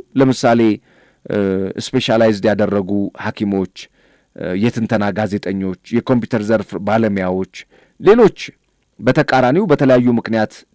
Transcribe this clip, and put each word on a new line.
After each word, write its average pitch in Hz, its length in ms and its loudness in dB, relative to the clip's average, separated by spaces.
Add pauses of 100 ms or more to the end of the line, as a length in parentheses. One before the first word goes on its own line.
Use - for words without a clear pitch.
(140)
ለምሳሌ፣ 127 460 2 (640)
እ፣ - 120 -4 (420)
ስፔሻላይዝድ 113 680 0
ያደረጉ 101 440 0 (280)
ሐኪሞች፣ 101 580 -4 (600)
እ፣ 90 200 -8
የትንተና 110 560 -2
ጋዜጠኞች፣ 95 760 -6
የኮምፒውተር 117 540 -2
ዘርፍ 107 260 -2 (100)
ባለሙያዎች፣ 98 760 -2 (460)
ሌሎች 214 380 4 (600)
በተቃራኒው 131 680 2
በተለያዩ 131 460 4
ምክንያት፣ 110 400 -2 (220)